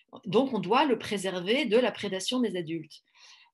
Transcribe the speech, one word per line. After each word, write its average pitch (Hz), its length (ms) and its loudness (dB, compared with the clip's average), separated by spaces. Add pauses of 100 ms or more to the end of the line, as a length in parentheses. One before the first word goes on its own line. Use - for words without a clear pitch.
(260)
Donc, 247 280 2
on 208 60 0
doit 208 240 2
le 247 160 2
préserver 190 640 -2
de 214 140 2
la 240 160 2
prédation 202 480 -4
des 185 160 0
adultes. 160 440 -8 (520)